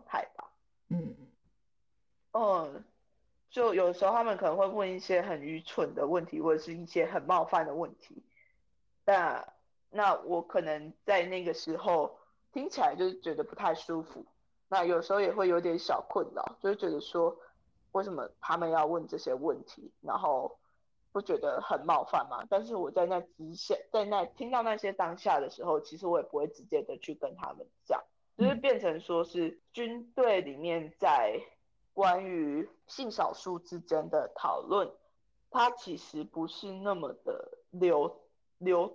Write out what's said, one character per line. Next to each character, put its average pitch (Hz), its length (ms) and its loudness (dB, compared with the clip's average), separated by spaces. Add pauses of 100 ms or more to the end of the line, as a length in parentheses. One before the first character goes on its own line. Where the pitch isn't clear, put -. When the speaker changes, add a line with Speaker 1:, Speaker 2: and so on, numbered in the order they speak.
Speaker 1:
态 - 200 -4 (100)
吧。 - 140 -16 (380)
Speaker 2:
嗯。 170 260 -4 (1160)
Speaker 1:
嗯， 185 520 0 (680)
就 233 240 4
有 180 180 4
时 175 140 2
候 196 60 6
他 233 120 4
们 208 140 0
可 196 80 0
能 160 100 4
会 196 100 6
问 190 240 -2
一 185 80 -4
些 185 220 2
很 175 220 -4
愚 160 180 -6
蠢 - 340 -4
的 143 120 0
问 170 180 0
题， 156 160 -6
或 156 160 4
者 156 60 -4
是 165 100 -10
一 170 140 -10
些 170 180 0
很 185 200 -2
冒 170 200 2
犯 165 220 2
的 143 80 -4
问 165 220 -4
题。 - 280 -20 (800)
那， 175 400 2 (460)
那 196 320 2
我 170 180 -2
可 170 220 0
能 156 320 -6 (100)
在 185 220 4
那 185 180 -4
个 170 80 0
时 160 240 -4
候 170 400 2 (380)
听 285 160 -6
起 277 100 -6
来 151 160 2
就 180 100 2
是 185 140 -4
觉 160 140 -6
得 - 100 -2
不 - 100 -10
太 180 200 0
舒 160 280 -6
服。 - 220 -16 (440)
那 190 140 2
有 175 200 2
时 165 100 -2
候 202 80 4
也 190 100 4
会 196 180 2
有 175 120 6
点 175 180 0
小 - 300 -2
困 175 260 0
扰， - 280 -4
就 196 80 2
是 208 60 0
觉 190 120 -2
得 151 120 -2
说， 165 360 0 (540)
为 190 120 0
什 202 80 -6
么 139 160 -6 (140)
他 160 160 0
们 170 140 0
要 156 160 4
问 165 200 -2
这 - 120 -6
些 131 160 -2
问 139 300 0
题， - 360 -20
然 - 180 -2
后 143 400 0 (540)
不 202 80 -2
觉 190 160 0
得 143 240 0
很 151 240 -2
冒 156 200 4
犯 147 260 0
吗？ 123 180 -6
但 220 160 2
是 233 100 -8
我 170 160 -2
在 - 140 2
那 180 160 0
之 160 340 -14
下， - 200 -4 (180)
在 208 140 2
那 202 180 0
听 226 260 -8
到 247 120 2
那 226 160 0
些 202 120 -2
当 180 280 -2
下 196 200 2
的 131 120 -2
时 - 120 -12
候， 160 160 2
其 156 200 -8
实 190 80 -6
我 170 120 4
也 - 80 0
不 147 120 -4
会 151 80 0
直 - 180 -16
接 151 200 0
的 139 120 -8
去 - 180 -10
跟 139 220 -8
他 - 160 -8
们 - 140 -16 (180)
讲， - 180 -2 (360)
就 - 80 4
是 - 80 4
变 240 260 2
成 165 180 0
说 170 240 -2
是 170 380 -4 (140)
军 233 400 -8
队 226 260 4
里 143 160 -8
面 165 420 -4
在 127 400 4 (540)
关 185 320 4
于 160 420 -2 (200)
性 254 240 -8
少 180 240 -2
数 180 240 -8
之 175 200 -12
间 160 300 -2
的 143 260 0
讨 - 280 -2
论， 185 280 0 (600)
它 247 220 4
其 180 260 -10
实 - 260 -10
不 165 220 -4
是 196 260 -12
那 196 220 -2
么 160 180 -6 (140)
的 - 320 -8 (140)
流-， 170 500 2 (340)
流 180 380 2